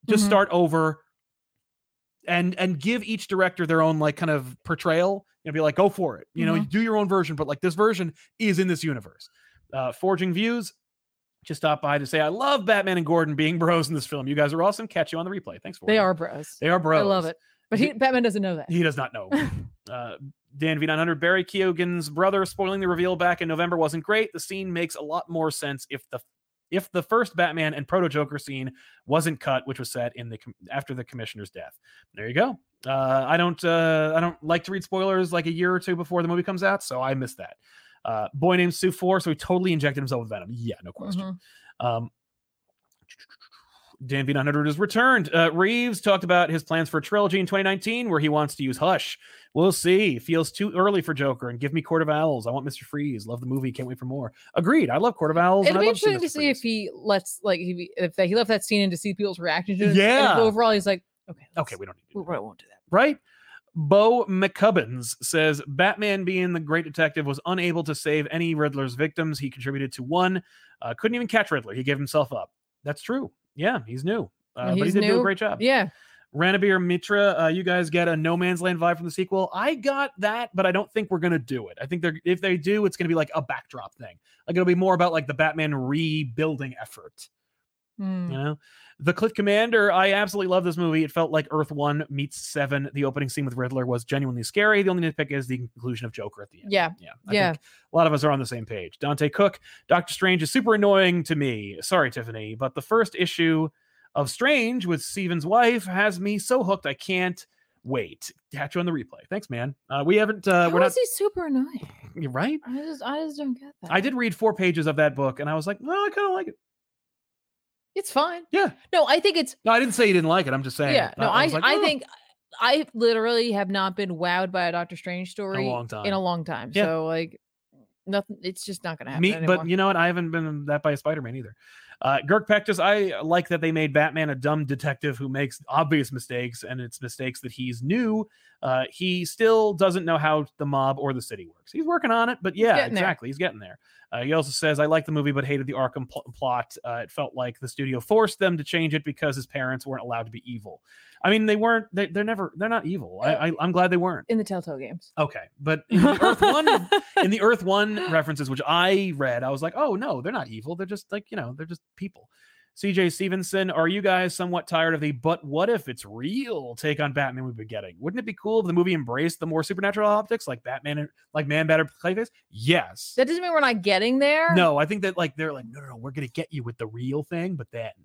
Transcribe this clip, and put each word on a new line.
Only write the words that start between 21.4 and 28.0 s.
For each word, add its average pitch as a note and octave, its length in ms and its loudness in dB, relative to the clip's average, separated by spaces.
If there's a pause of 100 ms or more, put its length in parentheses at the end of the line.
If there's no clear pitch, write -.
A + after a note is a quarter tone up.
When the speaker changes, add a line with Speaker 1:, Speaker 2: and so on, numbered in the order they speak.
Speaker 1:
Keoghan's F3 640 -2
brother F#3+ 360 2
spoiling G3 360 -4
the F3+ 80 0
reveal F3+ 260 0
back F3 260 2
in E3+ 60 -2
November E3+ 300 0
wasn't D#3+ 260 0
great. G#3+ 300 0
The E3 80 -8
scene F#3+ 320 -8
makes E3+ 220 -4
a - 60 -12
lot D#3 280 -6
more D#3+ 200 0
sense C#3 400 -6
if C#3 200 -8
the B2+ 100 -10 (520)
if F#3+ 200 -4
the F3+ 120 -2
first A3+ 320 0
Batman D#3+ 380 0
and C#3+ 140 -8
Proto-Joker D3 520 0